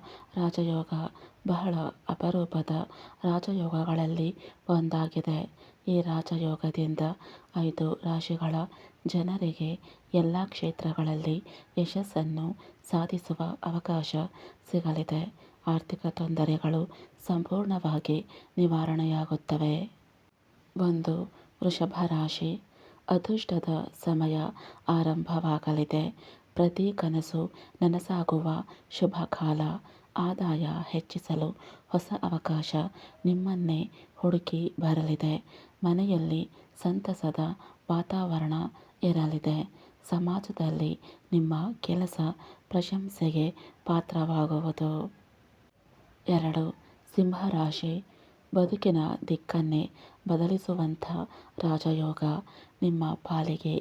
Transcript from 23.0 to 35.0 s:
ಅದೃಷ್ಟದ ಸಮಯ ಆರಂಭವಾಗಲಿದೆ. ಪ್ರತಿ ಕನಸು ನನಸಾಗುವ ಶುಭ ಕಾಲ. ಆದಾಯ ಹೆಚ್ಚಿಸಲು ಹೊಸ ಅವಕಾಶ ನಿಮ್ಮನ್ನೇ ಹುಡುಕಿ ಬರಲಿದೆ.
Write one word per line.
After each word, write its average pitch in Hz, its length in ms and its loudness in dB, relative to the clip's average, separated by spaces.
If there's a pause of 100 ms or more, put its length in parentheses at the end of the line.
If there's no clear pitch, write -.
ಅದೃಷ್ಟದ 185 640 0 (280)
ಸಮಯ 160 360 2 (520)
ಆರಂಭವಾಗಲಿದೆ. 160 1160 2 (500)
ಪ್ರತಿ 175 380 2
ಕನಸು 160 500 -2 (380)
ನನಸಾಗುವ 170 680 2 (440)
ಶುಭ 190 240 2 (140)
ಕಾಲ. 156 320 0 (560)
ಆದಾಯ 175 500 0 (200)
ಹೆಚ್ಚಿಸಲು 160 600 -2 (380)
ಹೊಸ 175 200 0 (160)
ಅವಕಾಶ 165 480 -2 (540)
ನಿಮ್ಮನ್ನೇ 180 540 2 (360)
ಹುಡುಕಿ 175 460 0 (180)
ಬರಲಿದೆ. 156 560 2 (480)